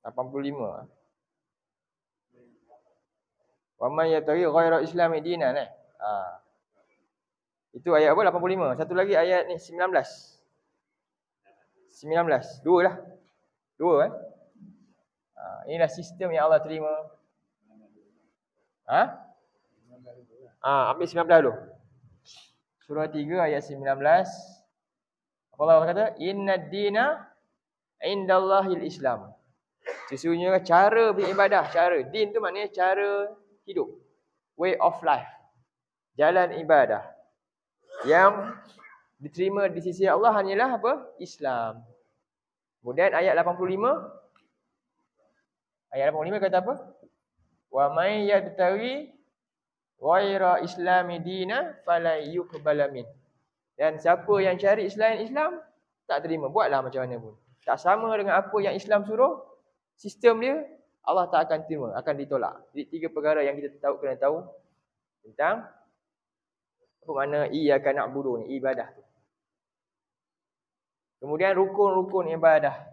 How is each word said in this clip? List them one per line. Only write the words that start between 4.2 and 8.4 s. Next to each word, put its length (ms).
ghaira 320
islami 400
dinan," 320
eh. 160
Ha. 400
Itu 160
ayat 240
apa? 80
Lapan 160